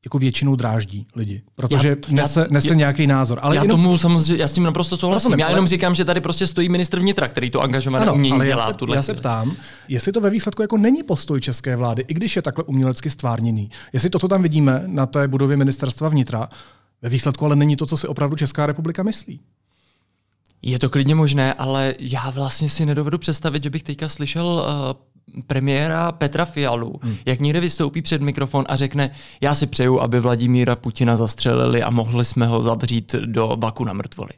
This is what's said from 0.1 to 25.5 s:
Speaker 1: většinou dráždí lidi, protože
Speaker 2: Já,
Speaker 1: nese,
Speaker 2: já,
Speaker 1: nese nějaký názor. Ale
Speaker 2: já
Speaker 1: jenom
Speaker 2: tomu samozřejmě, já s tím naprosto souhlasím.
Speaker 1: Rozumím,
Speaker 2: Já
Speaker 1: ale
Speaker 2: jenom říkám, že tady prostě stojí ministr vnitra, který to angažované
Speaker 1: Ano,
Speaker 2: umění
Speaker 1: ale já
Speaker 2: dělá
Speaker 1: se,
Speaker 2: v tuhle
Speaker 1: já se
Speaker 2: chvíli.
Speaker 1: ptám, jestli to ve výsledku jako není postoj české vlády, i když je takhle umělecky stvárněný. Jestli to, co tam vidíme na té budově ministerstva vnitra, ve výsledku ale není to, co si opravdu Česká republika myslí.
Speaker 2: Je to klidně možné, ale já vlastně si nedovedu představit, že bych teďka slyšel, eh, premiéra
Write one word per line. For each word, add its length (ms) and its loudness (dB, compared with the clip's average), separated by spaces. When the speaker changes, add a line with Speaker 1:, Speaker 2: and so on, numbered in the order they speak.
Speaker 1:
většinou 380 2
dráždí 500 -4
lidi, 260 -6
protože 340 2
Speaker 2:
Já, 260 0
Speaker 1:
nese, 260 2
Speaker 2:
já, 100 2
Speaker 1:
nese 240 4
nějaký 320 4
názor. 360 2
Ale 140 2
Speaker 2:
já 60 2
Speaker 1:
jenom 180 4
Speaker 2:
tomu 180 6
samozřejmě, 380 4
já 120 0
s 40 -2
tím 100 2
naprosto 340 0
souhlasím. 300 0
Speaker 1:
Rozumím, 140 2
Speaker 2:
Já 60 2
Speaker 1:
ale 60 0
Speaker 2:
jenom 160 4
říkám, 260 2
že 100 2
tady 160 0
prostě 260 -2
stojí 220 0
ministr 320 0
vnitra, 280 2
který 220 -4
to 100 0
angažované 420 0
Speaker 1:
Ano, 120 4
Speaker 2:
umění 200 4
Speaker 1:
ale 140 4
já 80 2
Speaker 2:
dělá 100 0
Speaker 1:
se, 60 -2
Speaker 2:
v 40 -6
tuhle 200 -2
Speaker 1:
já 60 2
se 100 -4
Speaker 2:
chvíli. 80 -6
Speaker 1:
ptám, 320 -2
jestli 240 -2
to 80 0
ve 100 2
výsledku 320 -2
jako 140 0
není 260 4
postoj 380 -2
české 360 -4
vlády, 320 -2
i 60 -4
když 220 -2
je 60 0
takhle 220 -4
umělecky 460 0
stvárněný. 600 -2
Jestli 180 0
to, 80 -2
co 100 0
tam 140 2
vidíme 440 2
na 200 -2
té 220 0
budově 280 2
ministerstva 520 0
vnitra, 400 0
ve 60 -6
výsledku 360 -2
ale 120 2
není 200 4
to, 100 -4
co 100 -4
si 100 -4
opravdu 300 -2
Česká 300 -2
republika 360 -4
myslí. 380 -6
Speaker 2:
Je 160 -2
to 120 0
klidně 240 2
možné, 400 2
ale 440 -2
já 320 -6
vlastně 380 -4
si 180 0
nedovedu 320 0
představit, 460 -4
že 60 -4
bych 120 -6
teďka 260 -10
slyšel, 600 -4
eh, 260 -4
premiéra 680 0